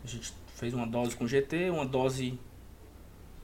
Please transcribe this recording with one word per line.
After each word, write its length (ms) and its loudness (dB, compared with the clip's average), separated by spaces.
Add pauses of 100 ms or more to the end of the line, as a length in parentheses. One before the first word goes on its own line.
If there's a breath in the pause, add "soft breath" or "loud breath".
A 40 -10
gente 240 -6 (240)
fez 200 -2
uma 100 2
dose 300 2
com 120 0
G 140 6
T, 300 2
uma 140 2
dose 520 2 (1080)